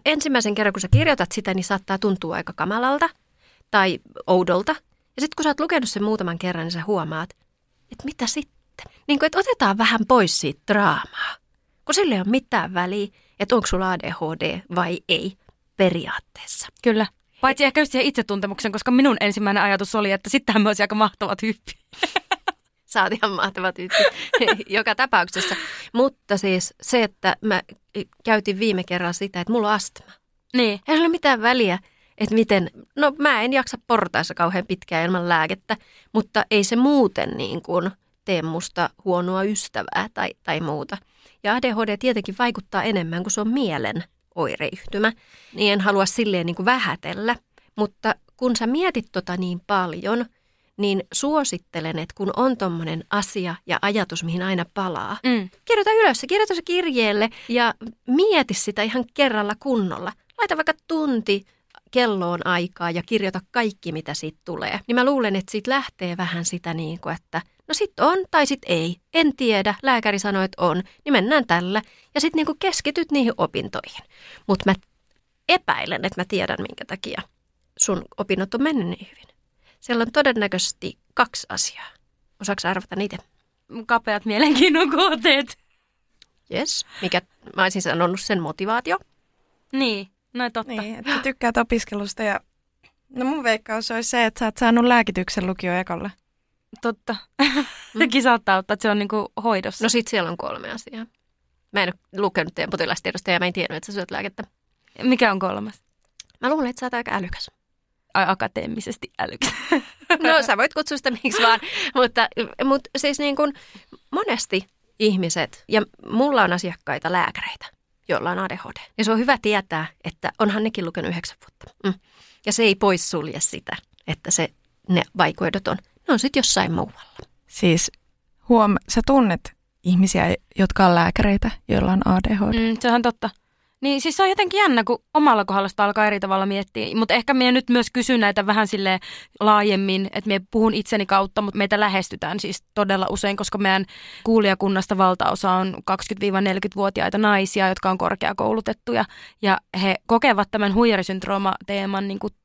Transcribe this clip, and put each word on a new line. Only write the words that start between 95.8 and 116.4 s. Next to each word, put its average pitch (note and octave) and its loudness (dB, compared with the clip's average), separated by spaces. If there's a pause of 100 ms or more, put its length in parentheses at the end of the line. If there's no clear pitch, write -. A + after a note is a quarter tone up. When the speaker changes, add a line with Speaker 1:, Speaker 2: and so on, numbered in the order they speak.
Speaker 2:
Totta. A3+ -6 (400)
Speaker 1:
Mm. C#4+ 0 (140)
Speaker 2:
<laughs> - -12
Sekin A#3 2
saattaa A3+ 4
ottaa, - -2
että F#3 -6
se A3 2
on G#3 2
niinku G#3 -4 (120)
hoidossa. G#3+ -2
Speaker 1:
No A3+ 4
sit A#3 2
siellä F3+ -2
on F3 -6
kolme - -10
asiaa. A3+ -14 (640)
Mä G3+ 0
en F3+ -4 (200)
ole F#3+ -6
lukenut F3 -2
teidän E3 -4
potilastiedosta F#3 -4
ja F3 2
mä F3+ 0
en F3+ -2
tiennyt, F3 -6
että - -12
sä G3+ -14
syöt G3 -8
lääkettä. G3 -10 (600)
Speaker 2:
Mikä A#3+ 4
on F#3+ -2
kolmas? F#3+ -6 (600)
Speaker 1:
Mä B3+ 0
luulen, D4 0
että B3 -10
sä C4 -8
oot B3 -6
aika A#3 -4
älykäs. - -8 (640)
Speaker 2:
Ai, F#3+ 2
akateemisesti - -6
älykäs. - -2 (180)
<laughs> D4 2 (400)
Speaker 1:
No D#4+ 6
sä A3+ 2
voit B3 2
kutsua D4+ -4
sitä C4+ 0
miksi A3 -2
vaan, A3+ 6 (360)
mutta, A#3 2 (360)
mut C4+ 2 (160)
siis C#4+ -2
niin C#4+ -2
kun D4 0 (580)
monesti A#3 -4 (320)
ihmiset, F#3 0
ja G#3+ 2 (280)
mulla B3+ 2